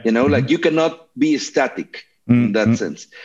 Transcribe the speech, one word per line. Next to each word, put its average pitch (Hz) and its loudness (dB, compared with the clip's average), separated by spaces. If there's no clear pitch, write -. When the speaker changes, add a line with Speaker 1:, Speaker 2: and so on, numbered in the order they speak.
Speaker 1:
You 113 2
know, 117 2
Speaker 2:
Mm-hmm. 147 2
Speaker 1:
like, 127 0
you 165 2
cannot 160 0
be 147 2
static - -4
in 120 4
that 107 2
Speaker 2:
Mm-hmm. 117 4
Speaker 1:
sense. 92 -6